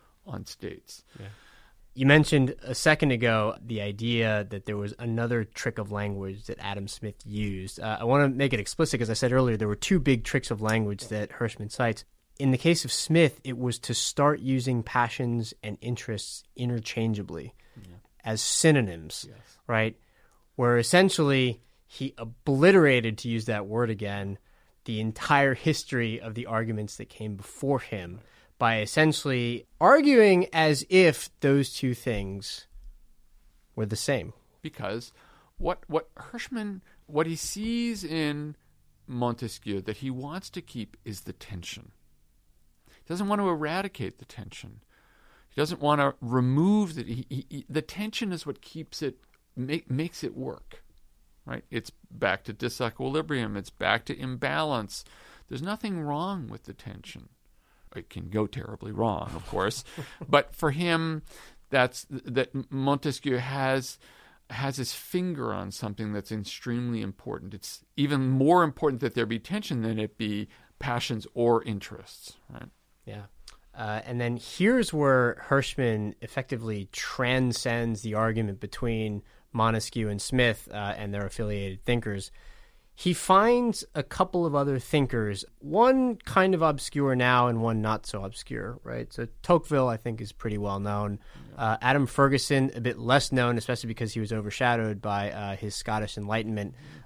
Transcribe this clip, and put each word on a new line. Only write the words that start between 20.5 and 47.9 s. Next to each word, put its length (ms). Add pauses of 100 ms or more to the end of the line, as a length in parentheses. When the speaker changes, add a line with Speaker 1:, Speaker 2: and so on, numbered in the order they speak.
Speaker 2:
Where 220
essentially 800 (260)
he 320
obliterated, 1000
to 100
use 160
that 220
word 220
again, 500 (460)
the 140
entire 560
history 680
of 140
the 120
arguments 500
that 120
came 280
before 420
him 400 (400)
by 220
essentially 840 (140)
arguing 720
as 360
if 400 (120)
those 320
two 220
things 720 (1080)
were 100
the 100
same. 360 (300)
Speaker 1:
Because 500 (440)
what, 320
what 280
Hirschman, 640 (260)
what 200
he 100
sees 680
in 520 (500)
Montesquieu 760
that 160
he 120
wants 400
to 120
keep 420
is 180
the 100
tension. 600 (960)
He 240
doesn't 160
want 140
to 60
eradicate 720
the 60
tension. 560 (720)
He 100
doesn't 200
want 200
to 220
remove 720
the, 80
he, 260
he, 220
he, 180
the 140
tension 500